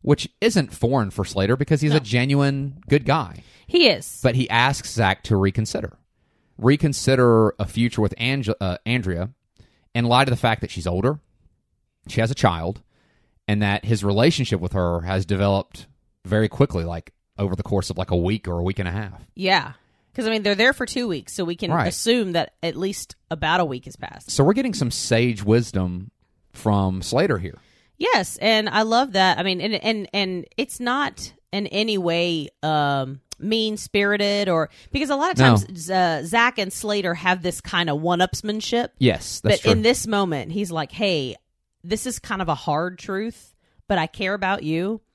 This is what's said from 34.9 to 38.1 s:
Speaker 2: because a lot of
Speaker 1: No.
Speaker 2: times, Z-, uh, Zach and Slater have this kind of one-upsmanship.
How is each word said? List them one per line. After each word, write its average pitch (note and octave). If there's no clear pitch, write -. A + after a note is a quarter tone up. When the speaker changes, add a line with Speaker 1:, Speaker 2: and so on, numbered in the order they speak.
Speaker 2:
because C#4
a C#4+
lot E4
of F4
Speaker 1:
No. B2+
Speaker 2:
times, G2
Z-, E3+
uh, E3+
Zach A#3
and F#3+
Slater G3+
have F3+
this F3
kind E3+
of D3
one-upsmanship. G#3